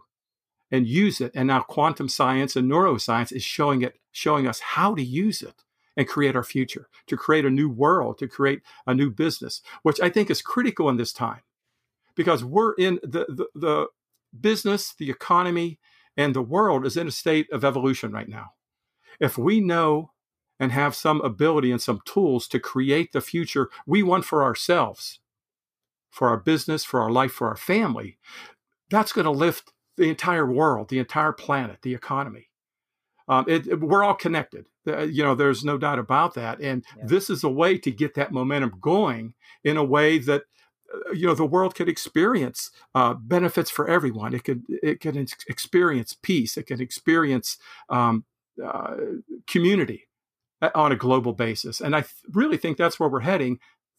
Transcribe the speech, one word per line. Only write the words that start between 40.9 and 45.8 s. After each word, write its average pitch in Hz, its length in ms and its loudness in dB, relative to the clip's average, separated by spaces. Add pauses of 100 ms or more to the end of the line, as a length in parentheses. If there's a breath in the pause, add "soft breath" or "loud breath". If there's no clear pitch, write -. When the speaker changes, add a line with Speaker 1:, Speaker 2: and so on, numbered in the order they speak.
Speaker 1:
uh, - 180 -10
you 175 160 0
know, 160 80 4
the 156 100 2
world 180 300 2
could 165 140 -2
experience, 165 840 0 (240 soft breath)
uh, 123 180 2
benefits 170 560 0
for 147 180 -2
everyone. 123 460 0
It 123 120 -6
could, 123 180 -4 (180)
it 151 200 -2
could 151 160 -4
ex-, - 300 -8
experience 156 640 0